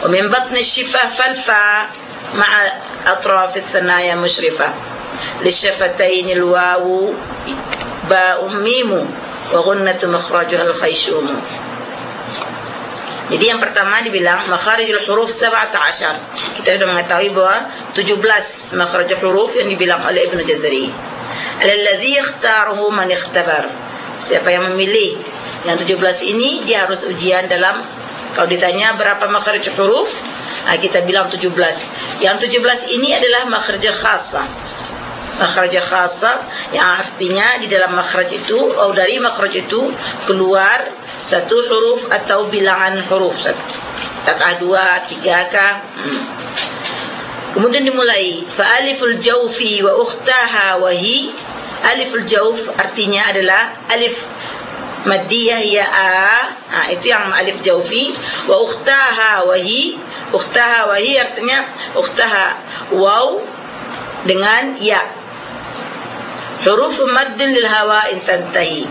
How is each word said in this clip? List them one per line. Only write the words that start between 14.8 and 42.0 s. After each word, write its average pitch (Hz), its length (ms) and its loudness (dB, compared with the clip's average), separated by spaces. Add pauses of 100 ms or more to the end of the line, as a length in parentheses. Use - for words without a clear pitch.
huruf 220 320 0
sab'ata 226 440 0 (120)
ashar. 165 240 -2 (400)
Kita 190 240 2
sudah 185 160 2
mengetahui 180 400 0
bahwa 190 320 2 (240)
tujuh 196 320 0
belas 214 560 0
makharij 175 400 0
huruf 196 400 2
yang - 80 2
dibilang 180 400 0
oleh 175 240 2
Ibnu 170 160 -2
Jazari. 143 400 0 (720)
Alladzi 208 640 2
ikhtaruhu 214 720 0
man 185 160 0
ikhtabar. 175 560 0 (560)
Siapa - 320 0
yang 180 160 0
memilih 190 480 2 (480)
yang 170 80 0
tujuh 180 240 0
belas 180 240 2
ini, 233 400 0
dia 202 240 2
harus 190 160 -2
ujian 185 480 0
dalam, 185 320 2 (560)
kalau 175 80 4
ditanya 180 480 2
berapa 202 320 0
makharij 202 480 0
huruf, 247 400 2 (560)
ah, 170 80 2
kita 180 240 2
bilang 185 240 2
tujuh 185 240 -2
belas. 165 320 0 (400)
Yang 196 240 2
tujuh 240 160 0
belas 240 240 0
ini 254 240 0
adalah 247 400 2
makharij 208 400 0
khasa. 175 560 -2 (960)
Makharij 180 400 0
khasa 185 640 0 (240)
yang 185 320 2
artinya 196 560 0
di 220 80 -6
dalam 185 240 2
makharij 175 480 -2
itu, - 180 -2
oh, 208 380 2
dari 196 240 2
makharij 196 480 -2
itu 254 240 0 (400)
keluar 190 640 2 (320)
satu 185 400 2
huruf 226 420 2